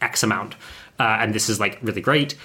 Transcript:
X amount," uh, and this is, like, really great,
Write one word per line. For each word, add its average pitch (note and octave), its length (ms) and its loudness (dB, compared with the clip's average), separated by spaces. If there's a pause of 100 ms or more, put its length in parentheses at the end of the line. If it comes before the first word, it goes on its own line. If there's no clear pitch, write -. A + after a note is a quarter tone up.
X - 200 -2
amount," G#2 340 0 (440)
uh, A2 200 4
and G#2+ 120 2
this G#2+ 160 0
is, G#2+ 100 0
like, G2+ 220 -2
really G#2 220 -4
great, C#3+ 320 2 (100)